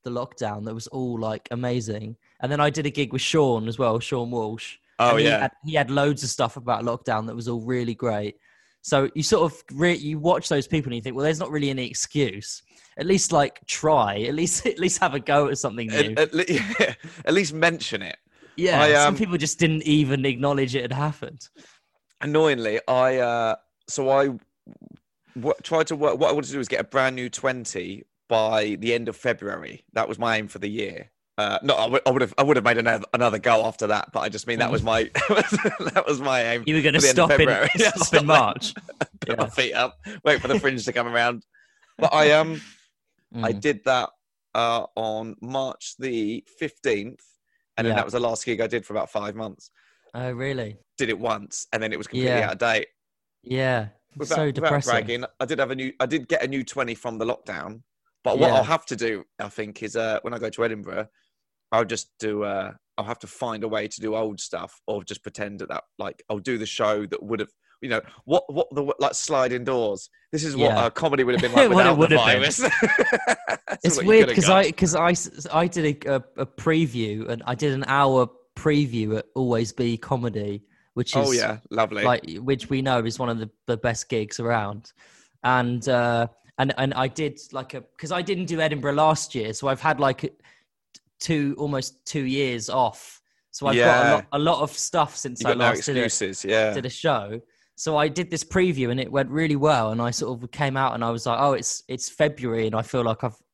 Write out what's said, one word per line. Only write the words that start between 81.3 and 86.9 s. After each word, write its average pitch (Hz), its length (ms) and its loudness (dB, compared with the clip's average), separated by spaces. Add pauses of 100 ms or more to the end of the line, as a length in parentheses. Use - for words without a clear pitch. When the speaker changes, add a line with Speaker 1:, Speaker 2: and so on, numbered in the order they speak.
Speaker 2:
yeah, 110 260 0 (140)
lovely. 104 320 0
Speaker 1:
like, 120 320 0
which 127 340 -4
we 135 140 0
know 127 160 2
is 113 180 -2
one 123 120 -2
of 117 100 -4
the, 110 100 -8 (160)
the 117 120 -2
best 117 320 -4
gigs 110 300 -4
around. 113 520 -2 (520)
And, 123 460 0
uh, 120 380 2 (320)
and, 135 180 2
and 135 160 0